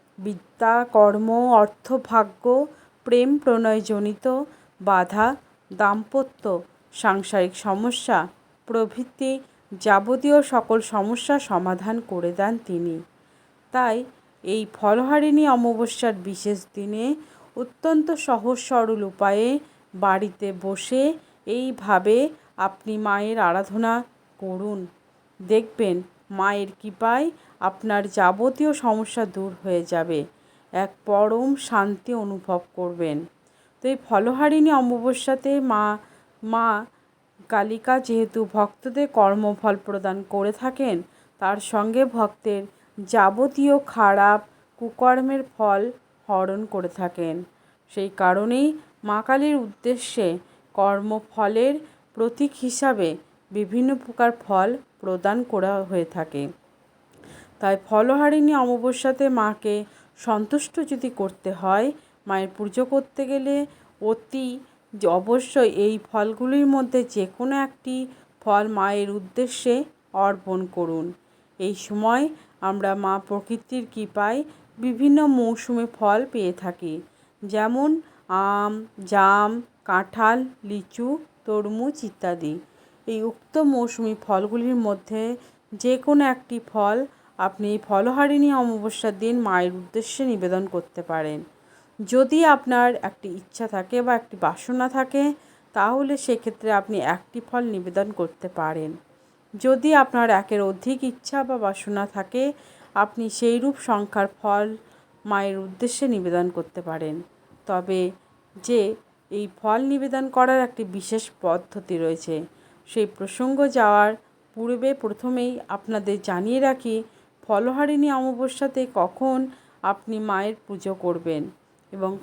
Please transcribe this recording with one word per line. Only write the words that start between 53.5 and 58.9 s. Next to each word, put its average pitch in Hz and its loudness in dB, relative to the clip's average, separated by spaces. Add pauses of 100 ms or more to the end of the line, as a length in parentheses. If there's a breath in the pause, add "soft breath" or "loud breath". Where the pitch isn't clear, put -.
বিভিন্ন 220 0
প্রকার 240 0
ফল 214 0 (220)
প্রদান 196 -2
করা 196 -2
হয়ে 180 -2
থাকে। 160 -8 (1120 loud breath)
তাই 196 2 (120)
ফলহারিণী 294 4
অমাবস্যাতে 254 0